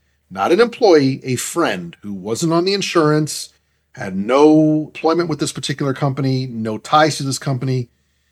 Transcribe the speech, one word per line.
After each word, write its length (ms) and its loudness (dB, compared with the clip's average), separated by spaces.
not 200 0
an 80 2
employee, 640 4
a 120 -2
friend 640 -4
who 100 -12
wasn't 420 -4
on 120 0
the 80 -2
insurance, 800 0
had 220 -10
no 720 4
employment 440 -2
with 100 -4
this 120 -2
particular 420 -4
company, 540 -2
no 320 -6
ties 380 2
to 60 -6
this 140 -4
company, 520 -4